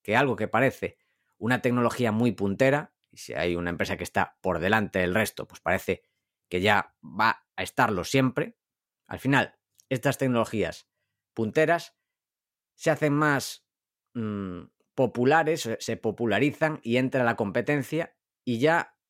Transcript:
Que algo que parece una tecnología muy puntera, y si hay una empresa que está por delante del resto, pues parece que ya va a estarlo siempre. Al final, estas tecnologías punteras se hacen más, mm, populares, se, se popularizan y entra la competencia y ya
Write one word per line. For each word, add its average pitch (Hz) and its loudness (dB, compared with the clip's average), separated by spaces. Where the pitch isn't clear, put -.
Que 104 -2
algo 127 4
que 104 -4
parece 113 0
una 120 -2
tecnología 120 2
muy 117 2
puntera, 117 0
y - -20
si - -14
hay 85 -2
una 87 -2
empresa 90 -2
que - -8
está - -2
por 90 -2
delante 98 0
del 90 0
resto, 107 -2
pues - -20
parece 92 -2
que 90 -2
ya 101 2
va 107 -2
a 95 -6
estarlo 101 0
siempre. 131 0
Al - -10
final, 131 0
estas 135 -2
tecnologías 113 -2
punteras 151 0
se - -2
hacen 147 2
más, 147 -2
mm, 101 -6
populares, 135 2
se, 113 -4
se 113 -6
popularizan 120 0
y 117 0
entra 127 0
la 117 2
competencia 131 -2
y 117 -4
ya 156 0